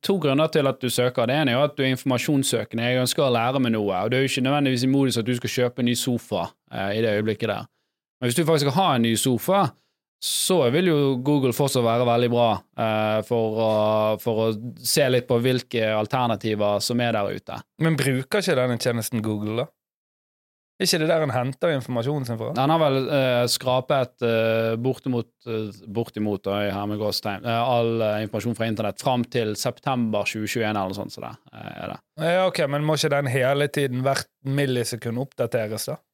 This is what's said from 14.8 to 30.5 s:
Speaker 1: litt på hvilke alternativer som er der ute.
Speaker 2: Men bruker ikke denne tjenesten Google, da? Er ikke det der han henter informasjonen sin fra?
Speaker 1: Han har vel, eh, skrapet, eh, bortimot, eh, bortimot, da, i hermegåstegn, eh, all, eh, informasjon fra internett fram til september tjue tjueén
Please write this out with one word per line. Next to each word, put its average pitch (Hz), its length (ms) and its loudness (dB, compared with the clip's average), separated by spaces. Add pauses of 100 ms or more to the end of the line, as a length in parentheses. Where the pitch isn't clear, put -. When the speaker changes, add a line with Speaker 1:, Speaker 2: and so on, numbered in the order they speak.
Speaker 1:
litt 123 180 2
på 120 140 4
hvilke 123 500 0
alternativer 107 880 0
som 123 220 0
er 117 100 0
der 101 220 -2
ute. - 240 -12 (240)
Speaker 2:
Men 160 160 2
bruker 135 420 0
ikke 175 160 0
denne 123 240 0
tjenesten 117 400 -2
Google, 107 380 -4
da? 139 80 -4 (1120)
Er 190 60 0
ikke 180 160 2
det 156 80 0
der 160 140 2
han 139 100 0
henter 131 400 0
informasjonen 131 540 -2
sin 117 100 -6
fra? 113 160 -6
Speaker 1:
Han 135 160 0
har 160 120 2
vel, 139 160 2 (100)
eh, 127 400 2
skrapet, 127 720 0
eh, 113 580 2
bortimot, 123 520 -4 (140)
eh, 110 260 -6 (140)
bortimot, 107 600 -4
da, 98 220 -2
i 98 80 -2
hermegåstegn, 104 720 -4
eh, 117 320 0
all, 117 240 0
eh, 104 200 0
informasjon 110 360 -4
fra 113 120 -2
internett 104 320 -4
fram 123 240 0
til 110 300 -2
september 117 720 -2
tjue 107 200 -6
tjueén 107 280 -2